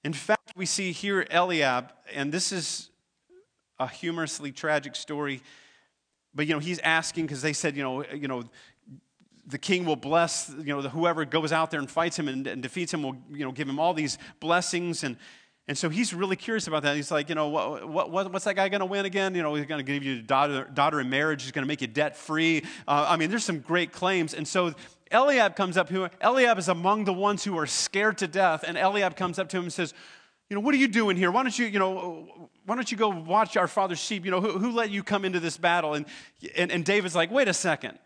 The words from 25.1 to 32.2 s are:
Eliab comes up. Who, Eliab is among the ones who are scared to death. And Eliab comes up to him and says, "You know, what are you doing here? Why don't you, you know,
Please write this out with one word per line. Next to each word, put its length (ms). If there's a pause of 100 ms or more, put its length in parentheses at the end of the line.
Eliab 460
comes 220
up. 100
Who, 200 (120)
Eliab 380
is 100
among 360
the 100
ones 300
who 120
are 100
scared 520
to 100
death. 380
And 100
Eliab 400
comes 220
up 120
to 60
him 80
and 80
says, 220 (560)
"You 40
know, 60
what 140
are 40
you 100
doing 280
here? 140
Why 120
don't 160
you, 60
you 140
know, 720 (160)